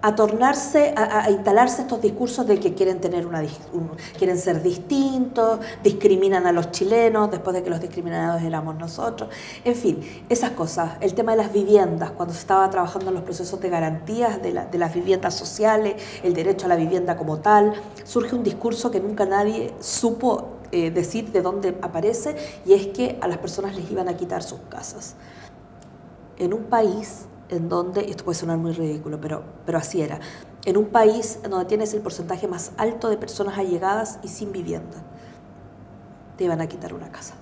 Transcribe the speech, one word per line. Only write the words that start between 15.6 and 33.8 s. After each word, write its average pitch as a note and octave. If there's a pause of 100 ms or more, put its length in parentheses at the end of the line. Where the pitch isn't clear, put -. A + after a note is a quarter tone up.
el F3+
derecho F#3
a -
la F3
vivienda E3+
como D#3
tal, G#3 (320)
surge -
un A#3
discurso A3+
que G3+
nunca G#3
nadie G#3
supo, - (220)
eh, E3
decir F#3
de F#3+
dónde F#3
aparece, G#3+ (300)
y F#3+
es G3
que -
a -
las F3
personas G3
les E3+
iban F3+
a E3+
quitar F3
sus - (100)
casas. - (1200)
En F3+
un A3
país G#3+ (260)
en E3+
donde, F3+
esto -
puede E3+
sonar E3
muy E3
ridículo, D3+
pero, D#3 (220)
pero E3
así D#3+
era, D3+ (460)
en F#3+
un G#3+
país A3
en G3+
donde F#3
tienes G#3+
el G#3
porcentaje F3+
más F3
alto A3+
de G#3
personas G3
allegadas G3